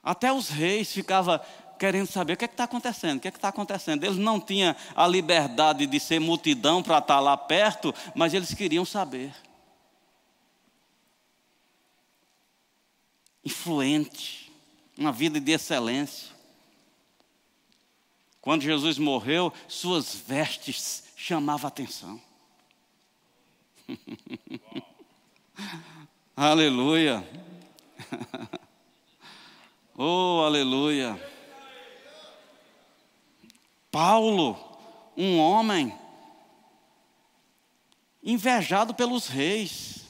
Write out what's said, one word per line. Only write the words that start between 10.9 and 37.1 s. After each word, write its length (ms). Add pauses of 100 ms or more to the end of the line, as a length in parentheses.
Influente, 1040 (480)
uma 140
vida 300
de 100
excelência. 760 (2000)
Quando 220
Jesus 360
morreu, 540 (160)
suas 480
vestes 880 (140)
chamavam 480
a 20
atenção. 540 (1700)
<laughs> 960 (1500)
Aleluia. 960 (840)
<laughs> 580 (1300)
Oh, 460
aleluia. 760 (2750)
Paulo, 640 (640)
um 220
homem 520 (2250)